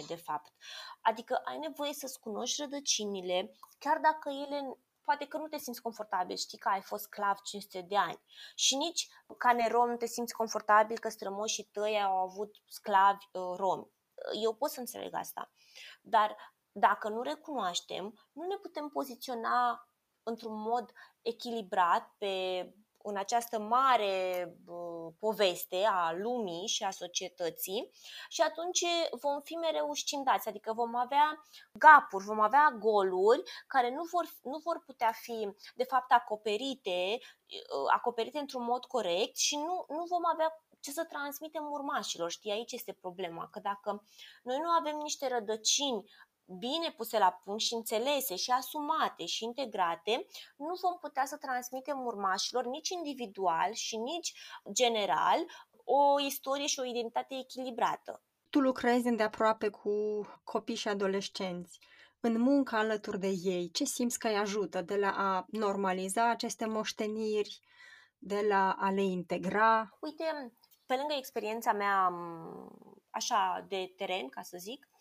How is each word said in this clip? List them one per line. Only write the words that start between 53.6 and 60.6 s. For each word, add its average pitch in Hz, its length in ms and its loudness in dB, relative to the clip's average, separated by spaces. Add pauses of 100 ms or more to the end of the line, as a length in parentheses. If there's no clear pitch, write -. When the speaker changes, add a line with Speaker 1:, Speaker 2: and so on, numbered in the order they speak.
Speaker 1:
și - 240 -6
nici 302 360 -6 (380)
general 208 760 4 (380)
o 285 360 6
istorie 277 460 -2
și 285 140 -2
o 262 40 -4
identitate 247 520 -4
echilibrată. 247 880 -4 (260)
Speaker 2:
Tu 294 100 2
lucrezi 247 480 4
îndeaproape 220 600 2
cu 208 520 -2 (220)
copii 226 320 -4